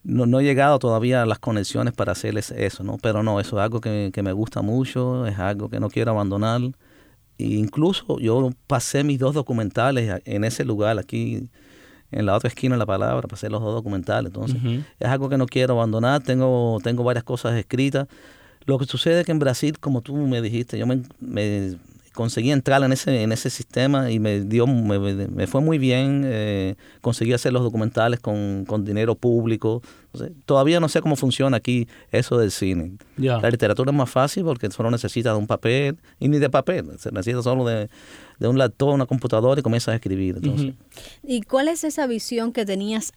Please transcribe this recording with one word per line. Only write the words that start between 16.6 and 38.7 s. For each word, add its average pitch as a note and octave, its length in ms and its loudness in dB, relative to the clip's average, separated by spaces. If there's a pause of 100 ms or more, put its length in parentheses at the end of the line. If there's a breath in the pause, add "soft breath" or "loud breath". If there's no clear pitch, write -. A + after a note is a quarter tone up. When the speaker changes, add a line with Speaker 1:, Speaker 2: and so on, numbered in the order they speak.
Speaker 1:
tengo B2 200 0
varias A#2+ 220 0
cosas A#2+ 320 -2
escritas. C3+ 500 0 (600 loud breath)
Lo C3+ 120 2
que C3+ 80 -2
sucede E3 340 2
es E3+ 60 -2
que F3 60 0
en D#3+ 60 2
Brasil, D3 400 0
como C3 240 0
tú C#3 140 -8
me C3 260 0
dijiste, A#2 340 -4
yo A2 120 -2
me, C3 120 2 (200)
me G#2 560 -2 (380)
conseguí A#2 360 0
entrar C#3 320 4
en C3 100 2
ese, C3 300 0
en A2 80 0
ese A2+ 180 -2
sistema C3 640 0
y A2+ 80 0
me G#2 220 0
dio, A2+ 260 2
me, A2+ 320 2
me, G2 300 -2
me F#2 180 -2
fue C3+ 140 0
muy D#3 180 2
bien, C3+ 460 2
eh, G#2 500 -2 (260 loud breath)
conseguí A#2 320 0
hacer B2 200 0
los B2 100 2
documentales A2+ 560 0
con, G2+ 480 -4
con G#2+ 180 -2
dinero G#2+ 300 0
público. A2+ 680 0 (300 loud breath)
Entonces, - 240 -12 (100)
todavía D3 340 4
no D#3+ 80 2
sé D#3+ 120 0
cómo D3+ 140 2
funciona C3 440 2
aquí B2 280 0 (240 loud breath)
eso A#2+ 280 2
del A2 120 4
cine. F2+ 440 -2 (220)
Speaker 2:
Ya. C3 240 0
Speaker 1:
La A2+ 100 2
literatura B2+ 420 2
es C#3+ 40 2
más C3 140 2
fácil C#3+ 320 0
porque C3+ 300 -2
solo A2+ 180 -2
necesitas A2+ 440 0
de G#2+ 40 2
un G#2 80 0
papel, C3+ 520 0 (200 soft breath)
y - 80 -2
ni D3 140 4
de C#3 100 2
papel, C3+ 480 0
se - 140 -8
necesita A2+ 320 -2
solo B2+ 200 2
de, A2+ 240 -2 (520 loud breath)
de A2+ 80 0
un C3 100 4
laptop, C#3 360 2